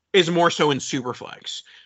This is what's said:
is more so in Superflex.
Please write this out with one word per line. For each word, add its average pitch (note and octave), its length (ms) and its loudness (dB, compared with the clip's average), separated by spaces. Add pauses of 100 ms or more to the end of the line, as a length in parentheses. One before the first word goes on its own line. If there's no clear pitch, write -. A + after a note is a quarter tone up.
(120)
is F3 180 4
more E3+ 200 4
so D#3 200 0
in C3+ 80 0
Superflex. - 840 -10 (240)